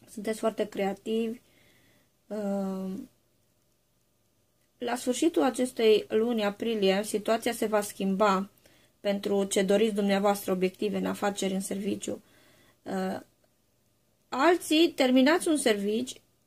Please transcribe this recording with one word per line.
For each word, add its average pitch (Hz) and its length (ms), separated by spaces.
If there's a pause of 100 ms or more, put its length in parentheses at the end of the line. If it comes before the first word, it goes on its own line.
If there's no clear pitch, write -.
(120)
sunteți 220 280
foarte 220 260
creativi. 220 760 (880)
Uh, 196 640 (1900)
la 240 180
sfârșitul 294 480
acestei 240 640
luni, 220 340
aprilie, 202 600
situația 220 480
se 233 140
va 208 160
schimba 196 680 (500)
pentru 202 440
ce 196 180
doriți 202 320
dumneavoastră, 202 580
obiective 185 460
în 185 80
afaceri, 196 480
în 190 60
serviciu. 196 640 (640)
Uh, 190 360 (1120)
alții 330 640
terminați 262 520
un 311 100
serviciu 214 600 (300)